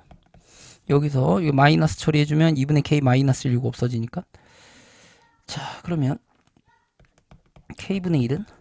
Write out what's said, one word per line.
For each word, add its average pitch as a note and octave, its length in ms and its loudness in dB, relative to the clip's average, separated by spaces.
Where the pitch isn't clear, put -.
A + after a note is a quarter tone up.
여기서 D3 560 2
요 D3+ 80 0
마이너스 D#3 460 4
처리해주면 D3+ 580 2
이분의 C#3+ 260 2
K D3 180 0
마이너스 C3+ 480 2
일 B2 60 0
요거 A#2+ 140 -2
없어지니까. A#2+ 560 -6
자, C#3 160 -12
그러면 D#3 360 -2
K분의 F3+ 460 -2
일은 C#3+ 220 -4